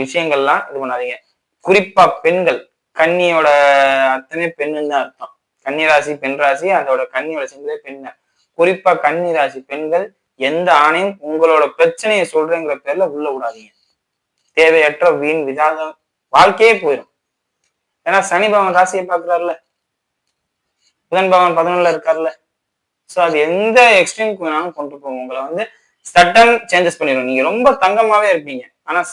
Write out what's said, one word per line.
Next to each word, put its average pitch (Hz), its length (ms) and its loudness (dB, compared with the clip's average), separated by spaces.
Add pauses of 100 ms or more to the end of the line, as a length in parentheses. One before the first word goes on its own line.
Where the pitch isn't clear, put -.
விஷயங்கள்லாம் 147 640 -2
இது 139 140 -12
பண்ணாதீங்க. 123 340 -8 (500)
குறிப்பா 190 380 2 (200)
பெண்கள், 160 360 0 (400)
கன்னியோட 165 480 2 (640)
அர்த்தமே 156 340 -6 (140)
பெண்ணுன்னு 151 320 -4
தான் 139 120 -2
அர்த்தம். - 280 -16 (340)
கன்னி 151 240 -4
ராசி 147 220 2 (100)
பெண் 135 200 -6
ராசி, 139 260 0 (100)
அதோட 131 240 -2 (120)
கன்னியோட 147 380 -6
சிம்பிளே 143 240 -10 (100)
பெண்ணு. 135 240 -18 (480)
குறிப்பா 180 340 2 (140)
கன்னி 170 320 -2
ராசி 131 220 -2 (100)
பெண்கள் 156 360 -4 (420)
எந்த 175 220 0 (140)
ஆணையும் 180 300 0 (140)
உங்களோட 156 360 2 (140)
பிரச்சனையை 190 540 0
சொல்றேங்கிற 156 420 -2 (100)
பேர்ல 165 300 -2
உள்ள 147 200 -6
விடாதீங்க. 113 380 -10 (840)
தேவையற்ற 160 520 4 (100)
வீண் 151 280 -2
விவாதம் 156 460 -4 (420)
வாழ்க்கையே 202 460 4
போயிடும். 143 280 -4 (960)
ஏன்னா 190 140 2 (100)
சனி 190 220 0
பகவான் 190 260 2
ராசியை 185 320 0
பாக்குறாருல, 175 440 -2 (1500)
புதன் 185 240 0
பகவான் 180 260 4
பதினொன்னுல 175 360 2
இருக்காருல்ல. 160 360 -2 (840)
So - 140 -4
அது 160 100 0 (120)
எந்த 214 300 0 (220)
எக்ஸ்ட்ரீமுக்கு 196 460 -4
வேணாலும் 160 320 -4
கொண்டு 143 240 -10
போகும். 131 200 -10
உங்களை 131 260 -10
வந்து 175 160 -6 (500)
சடன் 226 400 4 (160)
சேஞ்சஸ் 175 280 0
பண்ணிடும். 131 300 -4
நீங்க 131 220 -2
ரொம்ப 240 180 0 (160)
தங்கமாவே 214 500 2
இருப்பீங்க, 143 300 -8 (240)
ஆனா 170 120 -2 (120)